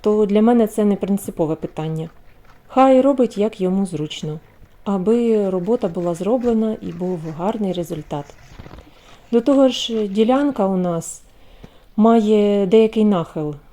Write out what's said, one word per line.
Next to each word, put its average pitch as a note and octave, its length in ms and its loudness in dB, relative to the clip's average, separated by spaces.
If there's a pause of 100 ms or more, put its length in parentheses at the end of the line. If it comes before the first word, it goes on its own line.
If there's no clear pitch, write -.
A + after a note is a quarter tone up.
то G#3+ 260 2
для G#3 160 2
мене A#3 240 4
це G#3 180 -2
не G3+ 120 2
принципове F#3+ 580 -4
питання. D#3+ 560 -8 (560)
Хай C4 340 4
робить, C4 380 0
як G#3 220 -4
йому F#3+ 260 0
зручно, D#3 540 -8 (440)
аби G#3 680 0
робота F#3+ 380 -2
була F3 260 -4
зроблена A3 680 -2
і F#3+ 120 -10
був F3+ 280 -6 (160)
гарний G3 360 -4
результат. D#3 520 -8 (1080)
До A#3 80 2
того C4+ 280 4
ж, A3+ 400 -4
ділянка A#3 580 0
у F#3+ 100 0
нас F3 460 -4 (760)
має G#3 680 4
деякий A3 380 4
нахил D#3+ 500 -2 (180)